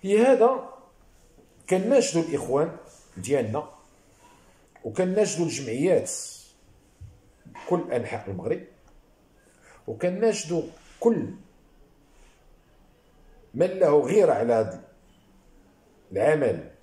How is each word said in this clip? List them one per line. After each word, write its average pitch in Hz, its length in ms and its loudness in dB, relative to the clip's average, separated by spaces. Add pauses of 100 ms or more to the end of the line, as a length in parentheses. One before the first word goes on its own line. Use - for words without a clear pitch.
لهذا 233 640 4 (1000)
كناشدوا 185 520 2
الإخوان 143 540 -2 (400)
ديالنا 117 540 -2 (1120)
وكناشدوا 185 640 -2
الجمعيات 135 640 0 (1600)
كل 175 240 -2
أنحاء 113 380 -6
المغرب، 98 320 -6 (1200)
وكناشدوا 175 760 -2 (380)
كل 220 300 2 (2250)
من 160 120 2
له 175 340 4
غيرة 160 320 4
على 117 200 0
هذا 110 320 -2 (1300)
العمل 123 580 0 (120)